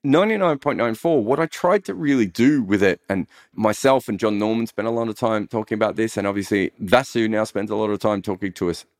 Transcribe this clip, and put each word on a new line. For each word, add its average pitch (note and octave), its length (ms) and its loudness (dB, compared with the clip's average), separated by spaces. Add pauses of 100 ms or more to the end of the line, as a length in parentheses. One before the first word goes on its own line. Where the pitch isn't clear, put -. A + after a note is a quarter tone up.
ninety-nine F3 560 2
point C#3 180 -2
nine A2+ 160 0
four, D3 300 0
what C3 160 0
I D#3+ 80 0
tried G3 380 0
to G3 100 -8
really C#3 320 0
do B2+ 340 2
with G2 220 2
it, F#2 260 2
and F#2+ 160 -2 (300)
myself A2+ 520 2
and G#2 120 -4
John G#2+ 180 0
Norman A2+ 300 0
spent G#2 200 -6
a A#2 40 -2
lot A#2 180 -2
of G#2 60 -6
time A2 320 -2
talking A2 280 -4
about G#2+ 200 0
this, A2+ 200 -2
and G2+ 120 -2
obviously G2+ 520 0
Vasu A2+ 480 2
now G#2+ 160 0
spends G#2 280 -6
a G#2 40 -4
lot G#2+ 140 -2
of G#2 80 -2
time G#2 240 0
talking F#2+ 320 -6
to F2+ 160 -2
us - 160 -6 (140)